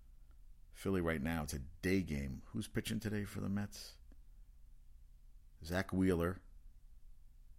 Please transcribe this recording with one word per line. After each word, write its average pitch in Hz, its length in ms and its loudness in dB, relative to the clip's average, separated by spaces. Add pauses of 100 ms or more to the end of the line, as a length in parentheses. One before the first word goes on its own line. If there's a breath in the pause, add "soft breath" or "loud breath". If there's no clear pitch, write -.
(720)
Philly 95 280 2
right 80 220 4
now. 82 200 4
It's 73 120 -2
a 71 60 0 (220)
day 95 180 6
game. 69 420 0 (100)
Who's 107 160 -2
pitching 110 320 0
today 104 240 0
for 101 160 -4
the 101 80 0
Mets? 101 440 -2 (1700)
Zach 87 280 2
Wheeler 92 480 6 (1200)